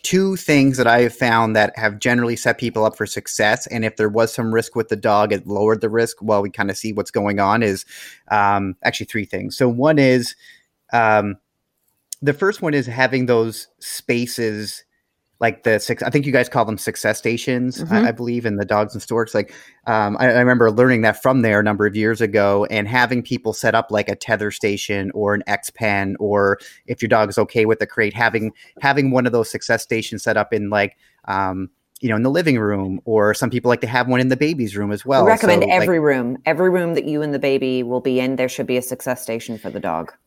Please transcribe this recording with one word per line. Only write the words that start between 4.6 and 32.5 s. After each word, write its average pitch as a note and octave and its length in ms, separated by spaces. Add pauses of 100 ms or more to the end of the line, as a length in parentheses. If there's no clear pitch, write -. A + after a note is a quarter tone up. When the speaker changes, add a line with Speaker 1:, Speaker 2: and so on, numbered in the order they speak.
Speaker 1:
with A2+ 140
the A2 60
dog, G#2 360
it G2 140
lowered G#2 360
the A2+ 80
risk A#2 320
while G#2+ 200
we G2+ 80
kinda G2 240
see A2 180
what's G2+ 200
going G2+ 280
on, G2+ 220
is, G2 240 (440)
um, G2+ 540
actually A2 220
three G#2 200
things. G2 300
So B2+ 140
one C#3+ 300
is, B2+ 360 (560)
um, G#2+ 460 (880)
the C#3 100
first G3+ 280
one D#3 140
is C3+ 100
having B2+ 400
those A2+ 420 (120)
spaces, A2+ 1040 (560)
like A#2+ 240
the A2 160
six, - 240
I B2 80
think C#3+ 160
you C#3+ 40
guys B2 180
call - 160
them G#2+ 120
success - 400
stations, B2 640
I, D#3+ 40
Speaker 2:
Mm-hmm. G#3+ 200
Speaker 1:
I A#3 60
believe, A#2+ 340
in G#2+ 120
the G2+ 80
Dogs G#2 280
and G#2 80
Storks. A2+ 320
Like, G#2 180 (360)
um, G#2+ 320
I, B2+ 100
I A#2 80
remember B2 320
learning B2 320
that G#2+ 220
from C3+ 180
there G#2+ 200
a - 20
number G#2 240
of G2+ 80
years A2 260
ago, G2+ 440
and G#2 220
having B2 360
people A2+ 300
set A2+ 200
up, A2+ 160
like, G#2 180
a G2+ 80
tether G#2 360
station G2+ 640
or G#2 180
an G#2 140
X - 240
pen, G2+ 480
or G2+ 400 (260)
if - 160
your A2+ 80
dog G#2+ 200
is G2+ 100
okay A2 260
with A2 140
the G#2 80
crate, G#2+ 260
having, A2+ 380 (300)
having C#3 280
one B2+ 160
of A#2+ 60
those A2+ 180
success - 320
stations A2+ 400
set A2 160
up G#2+ 160
in, G#2 160
like, G2+ 280 (280)
um, F#2+ 460 (300)
you B2 80
know, A2 80
in A2+ 40
the B2+ 80
living D3 300